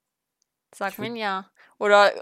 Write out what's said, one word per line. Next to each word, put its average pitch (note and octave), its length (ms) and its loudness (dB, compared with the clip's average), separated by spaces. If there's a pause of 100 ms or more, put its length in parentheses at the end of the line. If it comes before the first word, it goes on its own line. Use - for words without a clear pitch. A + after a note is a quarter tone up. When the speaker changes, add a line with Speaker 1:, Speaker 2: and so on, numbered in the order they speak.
(760)
Speaker 1:
Sag G3 180 -10
Speaker 2:
Ich - 60 -20
Speaker 1:
mir G#3+ 60 -10
Speaker 2:
würd A3+ 80 -10
Speaker 1:
ein A#3+ 40 -12
Jahr. G3 340 -8 (280)
Oder G#3 440 4